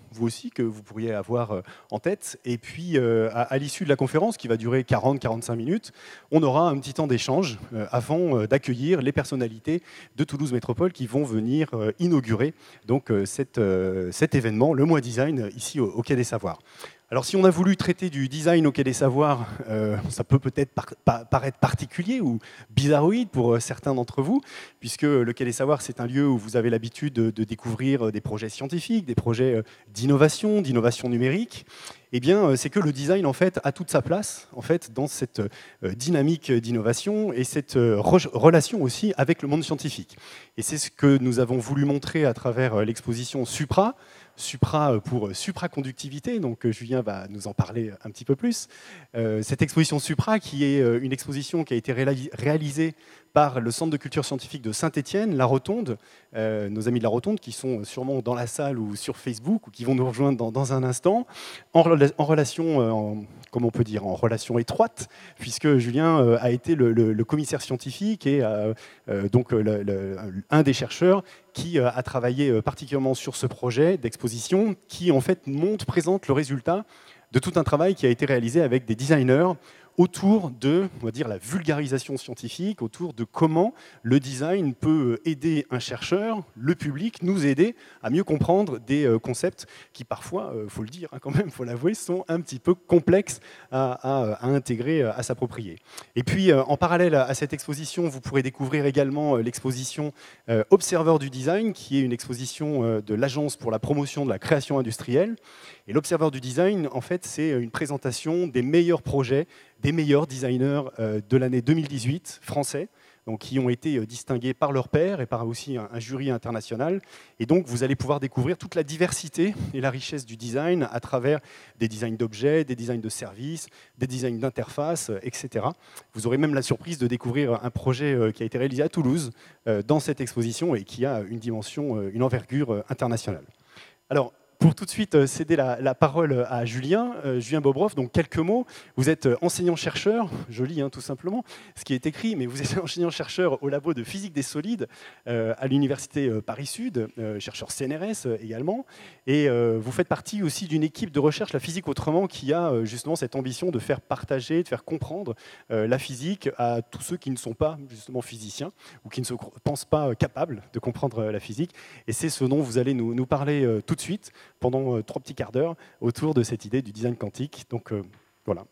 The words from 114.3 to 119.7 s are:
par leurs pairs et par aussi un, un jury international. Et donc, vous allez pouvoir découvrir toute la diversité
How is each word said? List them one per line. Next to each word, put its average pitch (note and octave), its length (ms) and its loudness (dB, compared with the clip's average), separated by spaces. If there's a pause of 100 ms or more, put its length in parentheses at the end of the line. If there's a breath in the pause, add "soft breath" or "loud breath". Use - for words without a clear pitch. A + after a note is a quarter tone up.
par C#3 200 -2
leurs C3 180 -2
pairs E3+ 320 2
et A#2 40 -6
par A#2 220 -4
aussi A#2+ 300 -6
un, G#2+ 120 -10
un A#2 80 -8
jury B2+ 320 -4
international. A#2+ 680 -4 (400 loud breath)
Et A2+ 60 -4
donc, D#3+ 200 4
vous A#2+ 160 -2
allez C3+ 140 2
pouvoir C#3 240 -2
découvrir C3+ 380 -2
toute - 160 -12
la E3 80 0
diversité E3 720 -2 (180)